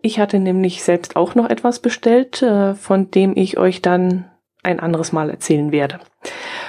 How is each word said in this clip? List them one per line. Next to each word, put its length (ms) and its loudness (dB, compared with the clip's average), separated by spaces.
Ich 180 -2
hatte 200 2
nämlich 420 0
selbst 340 -2
auch 200 0
noch 120 2
etwas 320 -2
bestellt, 640 0
äh, 320 2
von 380 0
dem 260 2
ich 220 0
euch 240 2
dann 460 0
ein 160 -2
anderes 320 -4
Mal 180 -2
erzählen 420 -2
werde. 280 -2